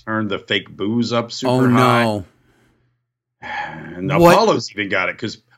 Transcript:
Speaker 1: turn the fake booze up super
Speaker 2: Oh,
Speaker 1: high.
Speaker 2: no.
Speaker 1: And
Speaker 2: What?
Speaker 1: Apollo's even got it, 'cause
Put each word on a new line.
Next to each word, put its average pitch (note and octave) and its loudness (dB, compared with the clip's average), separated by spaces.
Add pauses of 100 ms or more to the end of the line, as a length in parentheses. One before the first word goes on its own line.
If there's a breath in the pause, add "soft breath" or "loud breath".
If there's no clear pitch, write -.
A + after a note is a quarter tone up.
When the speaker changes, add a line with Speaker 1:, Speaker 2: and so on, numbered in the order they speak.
Speaker 1:
turn A2 -4
the F#2+ -4
fake - -4
booze A2 -2
up A#2 -2
super B2 -2 (140)
Speaker 2:
Oh, B2 4
Speaker 1:
high. A#2+ 4
Speaker 2:
no. G#2 -2 (1160)
Speaker 1:
And - -10
Speaker 2:
What? E3+ 6
Speaker 1:
Apollo's F#3+ 2
even G2+ -6
got F#2 -2
it, F2 -10
'cause G#2+ -8 (200)